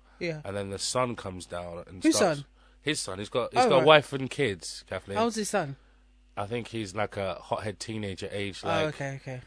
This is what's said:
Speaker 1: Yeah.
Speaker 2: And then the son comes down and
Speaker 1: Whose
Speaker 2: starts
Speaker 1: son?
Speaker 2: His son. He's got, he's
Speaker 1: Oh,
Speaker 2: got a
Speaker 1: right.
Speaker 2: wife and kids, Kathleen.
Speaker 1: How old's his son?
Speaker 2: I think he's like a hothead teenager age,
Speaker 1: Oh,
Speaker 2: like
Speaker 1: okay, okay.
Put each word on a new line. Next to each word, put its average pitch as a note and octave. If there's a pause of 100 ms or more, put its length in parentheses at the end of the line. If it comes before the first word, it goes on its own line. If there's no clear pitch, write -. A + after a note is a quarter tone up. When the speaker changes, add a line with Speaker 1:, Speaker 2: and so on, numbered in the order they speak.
(180)
Speaker 1:
Yeah. E3
Speaker 2:
And G2
then G2
the G2
son B2
comes F#2
down F2
and F#2
Speaker 1:
Whose D#4
Speaker 2:
starts D#3+
Speaker 1:
son? C#3 (360)
Speaker 2:
His D3+
son. F#2
He's G2+
got, A#2+
he's B3
Speaker 1:
Oh, -
Speaker 2:
got D3
a C3+
Speaker 1:
right. C3
Speaker 2:
wife D3+
and C3+
kids, G#2
Kathleen. F#2+
Speaker 1:
How A3+
old's A3+
his G#3+
son? D3 (600)
Speaker 2:
I G2+
think A#2
he's G#2+
like G#2
a F#2+
hothead G#2+
teenager G#2
age, G2+
Speaker 1:
Oh, -
Speaker 2:
like D#3+
Speaker 1:
okay, C#3
okay. B2+